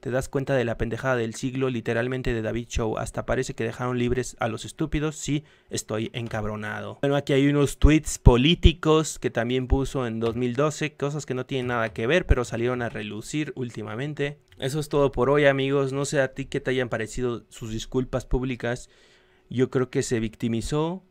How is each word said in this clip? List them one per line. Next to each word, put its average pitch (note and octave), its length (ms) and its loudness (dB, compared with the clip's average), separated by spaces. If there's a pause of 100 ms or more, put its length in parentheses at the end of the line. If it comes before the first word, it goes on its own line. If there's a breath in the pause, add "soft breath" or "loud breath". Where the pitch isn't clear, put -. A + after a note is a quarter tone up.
te A#2+ 100 -8
das C3 180 -2
cuenta C#3 260 0
de B2+ 100 2
la A2+ 140 -2
pendejada A#2 380 -2
del A2+ 180 -2
siglo, C3 360 -2
literalmente B2 640 -2
de A2+ 100 0
David A2 260 -4
Show. A2 300 -2
Hasta A#2 280 -6
parece B2 280 -2
que A#2 100 -4
dejaron B2 340 -2
libres B2 420 0
a A#2 80 0
los A2 160 -6
estúpidos. D3+ 520 -4
Sí, C#3+ 280 -2 (240 soft breath)
estoy - 440 -4
encabronado". G#2+ 880 -6
Bueno, C#3+ 160 2
aquí C#3+ 160 0
hay C#3 160 6
unos C#3+ 300 2
tweets D3+ 400 6
políticos D#3 1000 4
que B2 120 -2
también B2 360 -2
puso C3+ 400 0
en A2+ 140 -4
dos A2+ 160 0
mil B2 180 0
doce, D3 420 -2
cosas D3 300 -4
que B2+ 80 -6
no B2+ 120 -6
tienen B2+ 220 -4
nada A2+ 240 -2
que A2+ 140 -4
ver, E3+ 200 2
pero B2+ 180 4
salieron B2 380 -2
a A2+ 60 -4
relucir A2 680 -6
últimamente. C3 800 -6 (200)
Eso C3+ 220 -2
es D3 80 -4
todo C#3+ 240 2
por A#2+ 180 2
hoy, D3 160 6
amigos. C3+ 460 2
No C#3 120 -2
sé C#3+ 160 0
a C3 140 0
ti C3+ 120 -8
qué - 140 -2
te - 100 -2
hayan B2+ 180 2
parecido A#2 600 -4
sus A2+ 220 -12
disculpas B2+ 560 -2
públicas. B2 640 -2 (580 soft breath)
Yo B2 220 2
creo B2+ 200 0
que C#3 120 0
se A#2 180 0
victimizó B2+ 920 -2